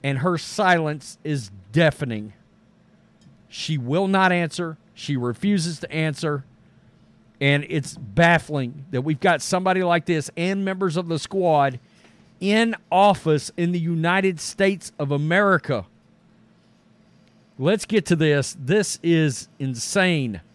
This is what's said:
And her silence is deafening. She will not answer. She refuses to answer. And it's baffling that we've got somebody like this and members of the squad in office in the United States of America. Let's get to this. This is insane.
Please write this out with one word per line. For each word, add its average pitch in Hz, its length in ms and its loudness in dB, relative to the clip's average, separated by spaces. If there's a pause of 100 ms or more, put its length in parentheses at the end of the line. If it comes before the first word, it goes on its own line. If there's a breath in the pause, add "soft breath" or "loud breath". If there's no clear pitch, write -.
And 139 140 -2
her 170 180 0
silence 160 840 0
is 131 300 -6 (180)
deafening. 117 600 0 (1160)
She - 300 -6
will 156 300 0
not 190 240 4
answer. 170 440 -2 (180)
She - 220 -4
refuses 160 640 0
to - 140 -12
answer. 151 520 -2 (960 soft breath)
And 143 280 2
it's 147 280 -4
baffling 143 960 0
that 127 120 -2
we've 151 180 -2
got 170 220 2
somebody 185 420 0
like 170 220 2
this 160 300 -2
and 196 280 -2
members 190 320 -2
of 180 100 -4
the 165 140 -4
squad 147 580 0 (640 soft breath)
in 220 340 2 (160)
office 180 680 4
in 175 140 0
the 175 80 0
United 170 640 0
States - 580 -2
of 143 140 -2
America. 156 760 2 (1700)
Let's 175 280 0
get 208 220 0
to 170 100 2
this. 147 420 0
This 175 460 0
is 160 420 2 (140)
insane. 135 800 -2 (140)